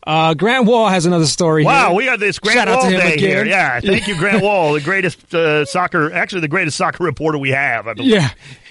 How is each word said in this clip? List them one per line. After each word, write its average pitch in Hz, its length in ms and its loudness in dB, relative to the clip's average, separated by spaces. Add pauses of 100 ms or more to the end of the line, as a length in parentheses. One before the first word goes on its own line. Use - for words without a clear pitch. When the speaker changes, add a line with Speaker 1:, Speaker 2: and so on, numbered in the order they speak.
Speaker 1:
Uh, 160 280 2
Grant 226 320 0
Wall 220 240 4
has 185 160 0
another 170 220 2
story 156 360 0
Speaker 2:
Wow, 240 260 2
Speaker 1:
here. 175 80 0
Speaker 2:
we 247 80 -2
got 254 140 -2
this 196 200 -2
Grant 214 180 0
Speaker 1:
Shout 214 100 2
out 247 120 2
Speaker 2:
Wall 262 100 2
Speaker 1:
to - 20 2
him 185 80 0
Speaker 2:
day 170 140 2
Speaker 1:
again. 151 160 0
Speaker 2:
here. - 160 0
Yeah, 143 340 0
thank 196 280 -2
you, 202 100 -4
Grant 196 260 0
Speaker 1:
<laughs> - 0 -
Speaker 2:
Wall, 185 300 2
the 151 80 -2
greatest, 185 520 -4
uh, 156 320 2
soccer, 170 460 -2
actually 180 300 -4
the 156 80 -4
greatest 160 260 -2
soccer 175 280 -4
reporter 151 340 -2
we 135 140 -2
have, 127 360 -2
I 113 60 -8
believe. - 180 0
Speaker 1:
Yeah. 170 180 2 (420)